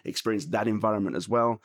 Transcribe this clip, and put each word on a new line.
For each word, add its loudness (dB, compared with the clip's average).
experience -2
that 0
environment 0
as -6
well. 2